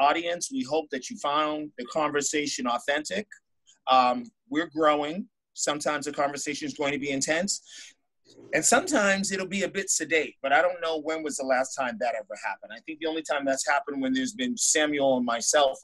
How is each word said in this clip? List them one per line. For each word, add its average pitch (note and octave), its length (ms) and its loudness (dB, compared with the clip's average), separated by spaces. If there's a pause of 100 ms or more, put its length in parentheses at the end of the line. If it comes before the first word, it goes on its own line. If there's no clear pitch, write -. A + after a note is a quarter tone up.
audience, E3+ 500 2
we C3 120 -4
hope D3+ 300 -2
that B2+ 180 -8
you A2 80 -12
found D3+ 580 -2
the B2 100 -10
conversation D3 800 -2
authentic. D3 600 -2 (640)
Um, B2 340 4 (240)
we're D#3 240 -2
growing. D3+ 560 2 (240)
Sometimes D3 540 -2
the C#3+ 60 -4
conversation C#3+ 540 -2
is C3+ 80 -6
going C#3 180 0
to C3 60 -2
be C#3+ 120 -4
intense. - 840 -2 (600)
And D#3 100 2
sometimes G3+ 680 4
it'll F#3+ 160 -2
be F#3+ 160 -2
a E3+ 40 -2
bit F#3+ 220 -4
sedate, D3+ 520 0
but C3+ 100 2
I D#3 100 8
don't F3 180 0
know D#3+ 200 -2
when D#3+ 220 -2
was C#3+ 140 -4
the C3+ 80 -4
last C3 300 2
time B2 260 -2
that A#2 140 0
ever G#2+ 200 -8 (120)
happened. G2 280 -8
I A2+ 120 -14
think D#3 140 -10
the E3 80 -4
only D#3+ 140 -2
time D3 220 -2
that's C3+ 240 0
happened C#3+ 320 0
when C3 140 0
there's C3 180 -2
been B2 240 -2
Samuel C#3+ 640 2
and A#2+ 80 0
myself C3 580 2